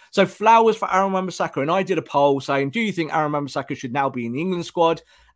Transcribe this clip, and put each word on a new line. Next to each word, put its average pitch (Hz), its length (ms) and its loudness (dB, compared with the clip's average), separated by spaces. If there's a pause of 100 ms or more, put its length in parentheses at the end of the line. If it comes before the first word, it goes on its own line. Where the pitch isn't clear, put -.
(100)
So 196 140 4
flowers 220 520 4
for - 140 -4
Aaron 190 220 2
Wan-Bissaka. 185 480 -4
And 143 100 0
I 190 120 2
did 156 160 -2
a 139 40 -2
poll 143 380 2
saying, 139 300 -2
"Do 226 100 -4
you 214 100 0
think 156 220 -4
Aaron 151 200 0
Wan-Bissaka 143 440 -6
should 123 160 -10
now 139 160 0
be 127 160 -6
in 117 80 -6
the 131 80 -4
England 175 240 -4
squad?" 165 380 0 (340)